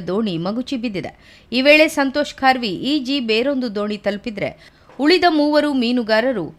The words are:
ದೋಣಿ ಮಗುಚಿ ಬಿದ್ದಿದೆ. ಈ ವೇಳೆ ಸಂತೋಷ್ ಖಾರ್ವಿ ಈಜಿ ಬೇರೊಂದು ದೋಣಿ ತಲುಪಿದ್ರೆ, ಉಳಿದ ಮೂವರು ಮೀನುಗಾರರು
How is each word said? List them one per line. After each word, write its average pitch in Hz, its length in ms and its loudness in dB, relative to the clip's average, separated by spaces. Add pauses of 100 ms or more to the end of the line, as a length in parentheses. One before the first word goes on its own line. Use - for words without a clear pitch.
ದೋಣಿ 190 300 -2
ಮಗುಚಿ 220 400 -6
ಬಿದ್ದಿದೆ. 214 340 -8 (400)
ಈ 247 100 0
ವೇಳೆ 302 260 6
ಸಂತೋಷ್ 285 480 -2
ಖಾರ್ವಿ 254 380 0 (180)
ಈಜಿ 277 280 -2
ಬೇರೊಂದು 247 560 -2
ದೋಣಿ 208 220 -4
ತಲುಪಿದ್ರೆ, 202 540 -6 (480)
ಉಳಿದ 320 300 4
ಮೂವರು 294 440 2
ಮೀನುಗಾರರು 233 760 0 (120)